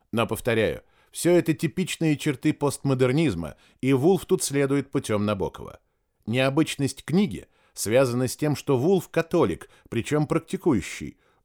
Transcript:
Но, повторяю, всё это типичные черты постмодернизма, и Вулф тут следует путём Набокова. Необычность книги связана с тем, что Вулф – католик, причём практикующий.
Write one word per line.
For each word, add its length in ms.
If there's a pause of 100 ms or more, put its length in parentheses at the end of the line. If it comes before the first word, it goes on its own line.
(120)
Но, 140
повторяю, 560 (300)
всё 260
это 160
типичные 640
черты 340
постмодернизма, 1080 (220)
и 140
Вулф 320
тут 160
следует 480
путём 380
Набокова. 520 (460)
Необычность 800
книги 400 (280)
связана 540
с 80
тем, 200
что 200
Вулф – 340
католик, 600 (180)
причём 380
практикующий. 920 (260)